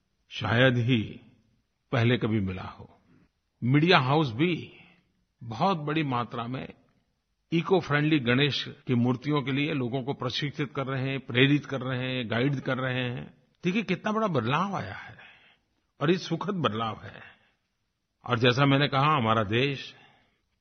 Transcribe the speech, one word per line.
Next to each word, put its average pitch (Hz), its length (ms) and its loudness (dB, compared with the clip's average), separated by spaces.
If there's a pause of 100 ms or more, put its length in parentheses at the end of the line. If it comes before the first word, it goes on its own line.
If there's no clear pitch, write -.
(300)
शायद 120 480 4
ही 117 440 0 (680)
पहले 120 260 4
कभी 110 220 0
मिला 95 240 -4
हो। - 360 -18 (640)
मीडिया 156 360 6
हाउस 139 320 2
भी 139 420 -2 (680)
बहुत 147 340 -2
बड़ी 151 260 -2
मात्रा 120 440 -4
में 131 220 -10 (840)
इको 175 280 2
फ्रेंडली 147 400 2
गणेश 127 460 0 (220)
की 127 80 2
मूर्तियों 127 460 2
के 131 100 -4
लिए 143 220 -2
लोगों 127 300 -4
को 135 100 -4
प्रशिक्षित 135 640 -6
कर 135 100 -4
रहे 131 240 -4
हैं, 135 100 -4
प्रेरित 139 460 4
कर 131 160 -6
रहे 127 340 -4
हैं, 120 160 -4
guide 127 280 2
कर 127 180 -2
रहे 127 260 -2
हैं। 123 300 -8 (300)
देखिए 185 200 0
कितना 214 280 -4
बड़ा 220 160 0
बदलाव 156 480 0
आया 95 200 -6
है - 220 -16 (840)
और 147 100 2
ये 190 60 2
सुखद 170 360 -4
बदलाव 113 500 -2
है। - 180 -16 (1040)
और 120 140 0
जैसा 123 260 4
मैंने 139 220 4
कहा, 143 280 2
हमारा 110 280 2
देश 123 520 -2 (640)